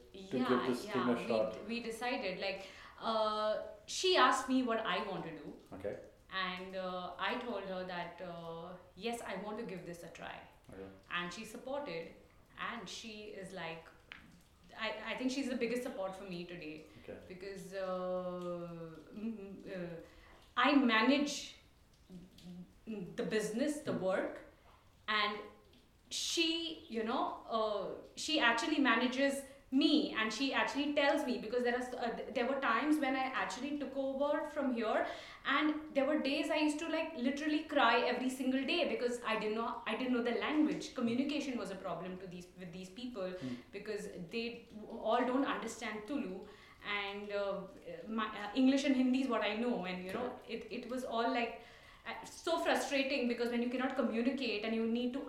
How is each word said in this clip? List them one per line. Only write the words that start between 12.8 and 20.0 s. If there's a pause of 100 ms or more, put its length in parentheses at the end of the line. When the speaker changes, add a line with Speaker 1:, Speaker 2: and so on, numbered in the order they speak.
Speaker 2:
she
is,
like, (960)
I,
I
think
she's
the
biggest
support
for
me
today. (160)
Speaker 1:
Okay. (100)
Speaker 2:
Because,
uh, (480)
mm, (380)
uh, (640)